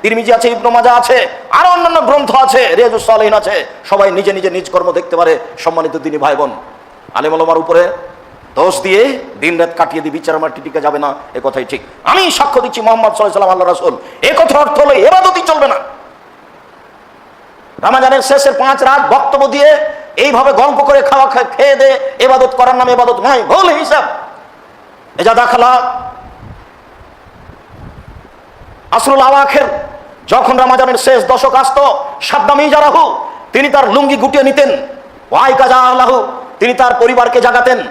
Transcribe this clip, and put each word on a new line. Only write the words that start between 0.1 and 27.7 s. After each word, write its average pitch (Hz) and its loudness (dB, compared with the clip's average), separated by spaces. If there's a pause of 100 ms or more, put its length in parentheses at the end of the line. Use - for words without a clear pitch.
আছে, 233 2
ইবনে 233 -2
মাজাহ 240 4
আছে, 240 0 (220)
আরো 359 2
অন্যান্য 339 0
গ্রন্থ 277 0
আছে, 254 2
রিয়াজুস 220 2
সালিহিন 214 2
আছে। 202 -2 (200)
সবাই 196 2
নিজে 196 -2
নিজে 190 -4
নিজ 180 -8
কর্ম 175 -2
দেখতে - -4
পারে। 165 2 (180)
সম্মানিত 165 -4
দিনী 151 -6
ভাই 143 0
বোন, 139 -4 (640)
আলেম 151 -2
ওলামার 160 0
উপরে 170 0 (680)
দোষ 180 -2
দিয়ে 226 0 (200)
দিন 165 -4
রাত 170 0
কাটিয়ে 160 -4
দিয়ে 151 -8
বিচার 156 -6
আমার 156 -4 (140)
টিকে 151 -6
যাবে 147 -4
না, 139 -4 (200)
এ 147 -8
কথাই 131 -4
ঠিক। - -10 (220)
আমি 349 0
সাক্ষ্য 269 0
দিচ্ছি 240 -8
মুহাম্মদ 226 0
সাল্লাল্লাহু 196 0
আলাইহি 180 0
ওয়াসাল্লাম 160 -4
আল্লাহর - -6
রাসূল। 330 4
এ - -
কথার 277 0
অর্থ 294 -2
হলো 285 4
ইবাদতই 359 4
চলবে 294 0
না। 202 -2 (2000)
রমাজানের 262 2
শেষের 277 0
পাঁচ 269 0
রাত 277 2
বক্তব্য 277 0
দিয়ে 285 4 (380)
এইভাবে 269 0
গল্প 269 0
করে 277 2
খাওয়া 269 2
খা-, 254 -4
খেয়ে 277 4
দে 269 2 (200)
ইবাদত 254 2
করার 254 2
নাম 247 0
ইবাদত 240 0
নয়, 240 0
ভুল 359 2
হিসাব। 302 -2 (1120)
এজা 208 0
দাখালা 240 0 (3000)